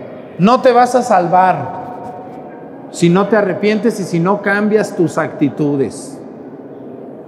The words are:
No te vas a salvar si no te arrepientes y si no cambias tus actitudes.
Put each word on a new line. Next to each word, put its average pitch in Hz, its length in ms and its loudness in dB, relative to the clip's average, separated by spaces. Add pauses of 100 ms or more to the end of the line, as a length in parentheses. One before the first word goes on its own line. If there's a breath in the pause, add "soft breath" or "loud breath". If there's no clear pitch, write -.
(380)
No 240 240 4
te 254 100 6
vas 247 220 4
a 254 80 4
salvar 180 800 2 (1080)
si 170 180 2
no 190 160 4
te 220 100 2
arrepientes 208 640 0
y 185 40 -4
si 165 160 -2
no 202 240 2
cambias 208 520 2
tus 165 220 0
actitudes. 143 1040 -2 (1080)